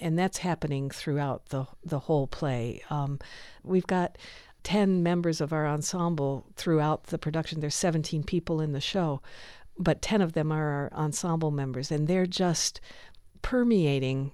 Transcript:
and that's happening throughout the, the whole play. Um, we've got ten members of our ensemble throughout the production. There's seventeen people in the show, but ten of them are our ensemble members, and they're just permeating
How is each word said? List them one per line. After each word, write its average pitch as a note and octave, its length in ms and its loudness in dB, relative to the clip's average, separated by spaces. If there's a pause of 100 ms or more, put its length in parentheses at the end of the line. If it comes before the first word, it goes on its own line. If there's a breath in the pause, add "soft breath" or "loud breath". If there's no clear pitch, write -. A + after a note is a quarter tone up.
and E3 160 0
that's F#3 220 0
happening C#3+ 500 -2
throughout C#3+ 600 -4
the, C3+ 180 -4 (160)
the D#3 160 -2
whole C#3+ 260 2
play. B2 640 -4
Um, C#3+ 300 -2 (420 loud breath)
we've F#3 240 2
got F3+ 320 0 (460 loud breath)
ten F#3+ 400 4
members E3+ 380 2
of D3+ 120 0
our D3+ 140 2
ensemble D3+ 880 0
throughout D#3 480 2
the - 160 -6
production. D#3+ 400 -4
There's D3 160 -2
seventeen D#3+ 480 0
people E3 380 0
in D3+ 100 0
the C#3 100 -2
show, D#3+ 400 0 (560 loud breath)
but E3+ 240 2
ten G#3+ 220 2
of D#3+ 100 0
them D#3 180 0
are D#3 200 0
our C#3+ 220 -4
ensemble D#3 580 0
members, C3+ 400 -4
and D3+ 160 0
they're F#3 180 4
just F3+ 560 0 (640 loud breath)
permeating C#3 920 2